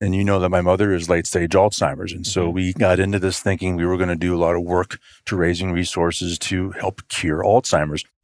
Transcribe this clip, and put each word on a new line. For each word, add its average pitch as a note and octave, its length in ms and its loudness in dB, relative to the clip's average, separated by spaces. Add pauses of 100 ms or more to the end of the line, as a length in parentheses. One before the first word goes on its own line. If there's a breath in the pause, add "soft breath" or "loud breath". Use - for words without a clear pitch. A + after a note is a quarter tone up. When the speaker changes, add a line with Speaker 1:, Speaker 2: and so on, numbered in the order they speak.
Speaker 1:
And G2 120 0
you G2 120 2
know G2 160 2
that F2+ 80 2
my F2+ 100 2
mother F#2+ 340 2
is E2+ 160 -2
late E2+ 160 2
stage E2+ 260 -2
Alzheimer's. F#2 600 2
And F2 160 -10
so F2+ 200 -2
Speaker 2:
Mm-hmm. E2+ 80 -2
Speaker 1:
we F#2 180 -2
got F#2 260 2
into G2 200 0
this F#2 200 -2
thinking F#2 380 -2
we E2+ 80 0
were F2+ 100 2
gonna F2+ 220 0
do F2+ 180 0
a E2+ 80 2
lot E2+ 140 2
of F2 60 -2
work F2+ 360 -2 (280 soft breath)
to G#2 100 -4
raising F2 340 0
resources F2 680 -2
to F#2+ 320 -4
help - 360 -8
cure D#2+ 340 -4
Alzheimer's. F2 600 2 (200)